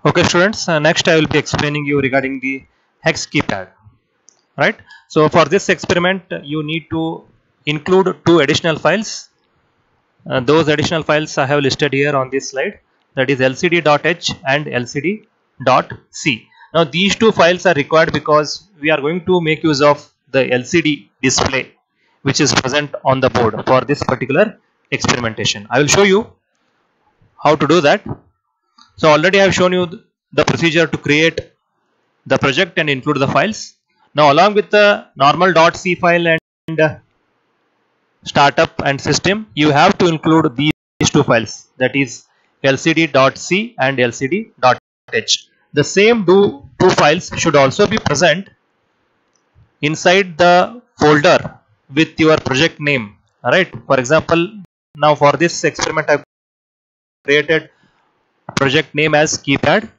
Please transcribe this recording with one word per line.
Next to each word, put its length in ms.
Okay, 140
students, 460
uh, 100
next 300
I 80
will 100
be 100
explaining 480
you 160
regarding 380
the 260
hex 260
keypad. 440
Right. 200
So 200
for 180
this 220
experiment, 640
uh, 120
you 200
need 280
to 340
include 500
two 140
additional 400
files. 520
Uh, 80
those 300
additional 340
files 360
I 80
have 140
listed 320
here 220
on 160
this 200
slide, 280
that 140
is 100
L 140
C 140
D 120
dot 260
H 240
and 220
L 180
C 140
D 240
dot 280
C. 360
Now 120
these 320
two 160
files 340
are 80
required 380
because 560
we 100
are 100
going 240
to 160
make 240
use 180
of 260
the 220
L 100
C 200
D 280
display 520
which 180
is 140
present 400
on 140
the 120
board 360
for 140
this 240
particular 520
experimentation. 760
I 120
will 80
show 160
you 260
how 140
to 100
do 140
that. 260
So 120
already 280
I 60
have 100
shown 200
you 120
th-, 160
the 120
procedure 420
to 100
create 420
the 140
project 400
and 100
include 300
the 100
files. 460
Now 180
along 220
with 160
the 440
normal 380
dot 240
C 180
file 320
and, 540
uh, 160
startup 480
and 140
system, 560
you 160
have 280
to 80
include 500
these 560
two 100
files, 540
that 180
is 300
L 140
C 160
D 120
dot 300
C 420
and 220
L 120
C 160
D 220
dot 180
H. 340
The 100
same 400
do-, 420
two 100
files 460
should 180
also 320
be 120
present 500
inside 560
the 420
folder 600
with 240
your 200
project 420
name. 360
All 80
right. 180
For 140
example, 640
now 180
for 180
this 320
experiment, 440
I've 160
created 440
project 380
name 200
as 240
keypad. 500